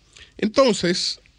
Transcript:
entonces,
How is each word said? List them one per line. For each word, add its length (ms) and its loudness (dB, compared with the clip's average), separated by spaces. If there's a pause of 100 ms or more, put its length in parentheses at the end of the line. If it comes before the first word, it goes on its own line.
(380)
entonces, 840 0 (200)